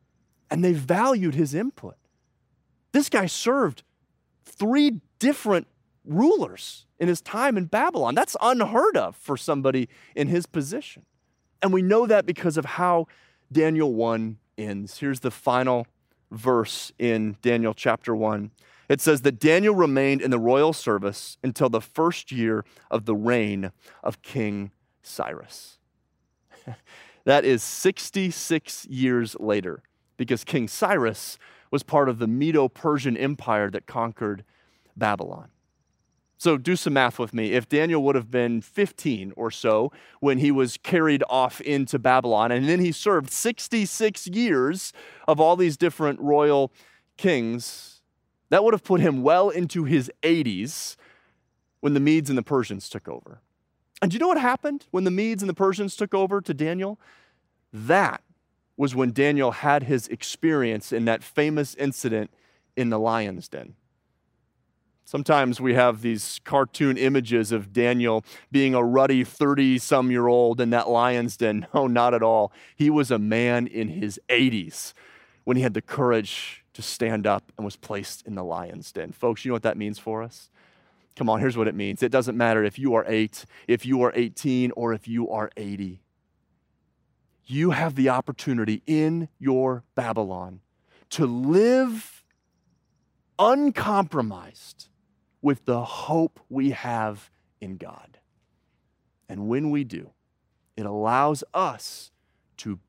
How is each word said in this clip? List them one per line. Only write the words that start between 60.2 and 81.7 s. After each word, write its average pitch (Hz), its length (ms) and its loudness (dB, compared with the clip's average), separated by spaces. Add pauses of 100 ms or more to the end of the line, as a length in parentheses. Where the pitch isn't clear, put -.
in 113 140 0
that 113 180 0
famous 151 520 -2
incident 127 560 -4 (460)
in 123 120 0
the 110 100 0
lion's 110 480 -2
den. - 280 -16 (1300)
Sometimes 139 560 2
we 127 140 2
have 123 260 4
these 113 440 -6
cartoon 139 520 0
images 120 560 0
of 101 220 -4
Daniel 117 500 2 (260)
being 135 240 2
a 123 80 4
ruddy 131 400 4
thirty-some-year-old 127 1400 2
in 120 100 0
that 117 180 2
lion's 120 480 0
den. 107 340 -2
<laughs> - 40 -4
No, 139 120 2
not 120 280 4
at 113 80 0
all. 113 300 2 (220)
He 147 140 2
was 147 220 2
a 117 80 2
man 120 480 0
in 110 220 -6
his 156 300 -8 (120)
eighties 120 640 -2 (500)
when 127 140 0
he 127 40 0
had 117 120 -2
the 110 80 -6
courage - 920 -4
to - 80 -20
stand 110 460 -4
up 101 320 -2
and 107 80 -8
was 101 100 -12
placed - 500 -12
in 107 80 -12
the 95 100 -8
lion's 87 460 -10
den. 82 220 -10
Folks, 117 320 -4
you 127 60 -6
know 123 40 -2
what 113 80 -6
that 110 140 -2
means 104 220 -8
for 110 240 -8
us? - 260 -18 (680)
Come 120 120 -2
on, 110 120 2
here's 120 160 0
what 110 120 2
it 78 60 -2